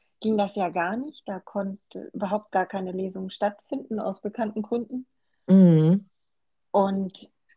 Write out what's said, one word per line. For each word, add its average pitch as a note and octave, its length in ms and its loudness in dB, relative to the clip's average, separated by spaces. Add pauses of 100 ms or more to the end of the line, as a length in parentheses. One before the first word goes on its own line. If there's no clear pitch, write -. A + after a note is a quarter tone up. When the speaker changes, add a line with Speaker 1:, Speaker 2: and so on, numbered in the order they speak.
(200)
Speaker 1:
ging A3 180 0
das G3 180 -2
ja F#3 140 -2
gar F3+ 280 -4
nicht. D4 300 -12
Da F#3+ 120 -10
konnte - 760 -10
überhaupt G#3 380 -6
gar F#3 140 0
keine F#3+ 260 -8
Lesung F#3+ 380 -8
stattfinden, G#3+ 720 -6
aus - 220 -6
bekannten G#3+ 400 -6
Gründen. A#3+ 440 -6 (420)
Speaker 2:
Mhm. F3+ 580 8 (640)
Speaker 1:
Und G3 600 -2 (240)